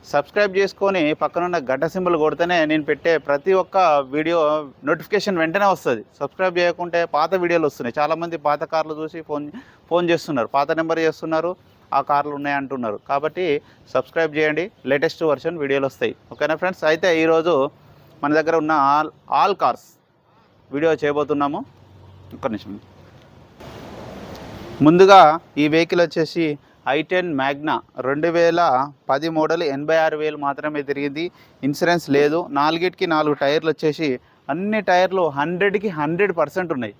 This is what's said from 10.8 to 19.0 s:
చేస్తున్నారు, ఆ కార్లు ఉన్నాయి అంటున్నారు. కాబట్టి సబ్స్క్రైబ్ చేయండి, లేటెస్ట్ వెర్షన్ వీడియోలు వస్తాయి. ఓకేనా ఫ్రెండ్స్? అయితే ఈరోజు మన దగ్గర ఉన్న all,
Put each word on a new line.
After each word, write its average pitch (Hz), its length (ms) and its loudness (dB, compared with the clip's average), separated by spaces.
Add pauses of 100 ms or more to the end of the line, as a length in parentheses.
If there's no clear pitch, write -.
చేస్తున్నారు, 160 460 -2 (400)
ఆ 135 180 2
కార్లు 143 300 0
ఉన్నాయి 143 200 -4
అంటున్నారు. 123 400 -6 (100)
కాబట్టి 156 360 -2 (480)
సబ్స్క్రైబ్ 151 440 -2
చేయండి, 156 280 0 (260)
లేటెస్ట్ 156 400 -2
వెర్షన్ 160 320 -4
వీడియోలు 135 280 0
వస్తాయి. - 220 -4 (200)
ఓకేనా 147 280 -2
ఫ్రెండ్స్? 185 300 -4
అయితే 165 200 2 (120)
ఈరోజు 160 320 2 (680)
మన 143 160 0
దగ్గర 160 240 0
ఉన్న 156 120 0 (220)
all, 156 120 -2 (300)